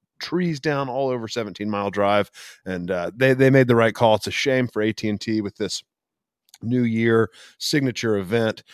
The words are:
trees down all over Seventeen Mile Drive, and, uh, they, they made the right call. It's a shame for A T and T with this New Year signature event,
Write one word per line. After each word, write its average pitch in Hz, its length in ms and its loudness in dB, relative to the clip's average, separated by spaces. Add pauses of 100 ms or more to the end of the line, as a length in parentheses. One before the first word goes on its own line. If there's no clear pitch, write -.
(200)
trees 165 400 -4
down 139 300 -4
all 135 180 -4
over 120 220 -4
Seventeen 104 400 -6
Mile 101 200 -2
Drive, 101 400 0 (360)
and, 90 260 -6
uh, 87 240 -4
they, 131 180 4
they 131 160 6
made 131 200 6
the 120 80 4
right 113 160 4
call. 110 220 4
It's - 120 -2
a 92 40 -8
shame 131 360 -2
for 110 140 -4
A 110 100 0
T 107 160 -6
and 104 140 -4
T 110 180 -2
with 101 160 -6
this - 260 -6 (800)
New 123 220 0
Year 113 460 2 (280)
signature 120 600 -2
event, 110 460 -2 (100)